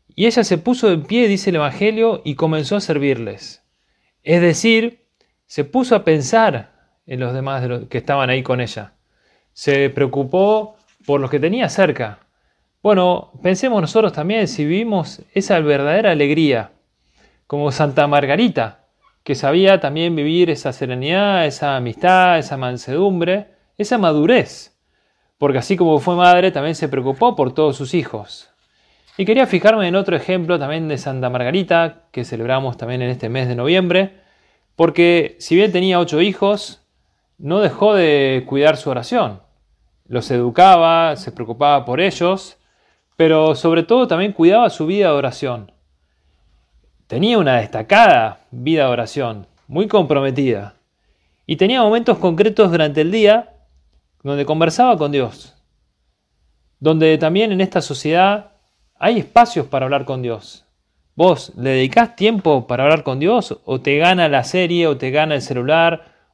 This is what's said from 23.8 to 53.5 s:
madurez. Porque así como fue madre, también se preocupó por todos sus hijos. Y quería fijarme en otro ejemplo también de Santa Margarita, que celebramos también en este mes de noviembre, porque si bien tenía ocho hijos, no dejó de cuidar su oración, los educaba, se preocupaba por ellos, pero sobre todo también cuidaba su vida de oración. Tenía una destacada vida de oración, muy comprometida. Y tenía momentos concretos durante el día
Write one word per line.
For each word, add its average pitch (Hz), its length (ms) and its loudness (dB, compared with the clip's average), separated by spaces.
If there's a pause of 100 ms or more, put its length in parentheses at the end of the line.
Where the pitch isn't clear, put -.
madurez. 170 800 0 (640)
Porque 143 200 0
así 175 200 -2
como 165 200 2
fue 175 160 -2
madre, 180 360 4
también 156 240 -4
se 156 140 -6
preocupó 135 480 -2
por 131 180 0
todos 143 220 0
sus 135 180 -8
hijos. - 560 -8 (640)
Y 196 80 -4
quería 226 220 2
fijarme 202 420 2
en 175 80 0
otro 190 180 -2
ejemplo 175 440 -2
también 156 300 -6
de 143 100 -6
Santa 127 320 -6
Margarita, 165 840 -2
que 120 120 -8
celebramos 127 520 -4
también 123 240 -8
en 123 80 -4
este 123 220 -8
mes 127 180 -4
de 123 60 -6
noviembre, 180 640 0 (560)
porque 170 600 2
si - 180 -2
bien 202 160 2
tenía 180 280 0
ocho 160 200 -2
hijos, 202 640 -2 (560)
no 170 220 -2
dejó 208 340 2
de 139 520 2
cuidar 147 300 2
su - 140 -8
oración, 123 580 -4 (600)
los 120 220 -6
educaba, 165 840 4
se - 140 -14
preocupaba 127 540 0
por 123 160 -4
ellos, 190 560 -2 (600)
pero 156 380 4
sobre 165 280 2
todo 247 260 2
también 190 240 -2
cuidaba 190 380 4
su 156 160 -6
vida 196 220 0
de 151 60 2
oración. 127 580 -6 (1300)
Tenía 208 320 -2
una 135 200 2
destacada 113 840 2 (100)
vida 135 360 -2
de 127 40 0
oración, 117 560 -6 (200)
muy 170 200 -4
comprometida. 135 880 0 (720)
Y 160 100 -4
tenía 233 260 2
momentos 226 360 2
concretos 196 520 2
durante 156 320 0
el 165 80 0
día 220 440 2 (680)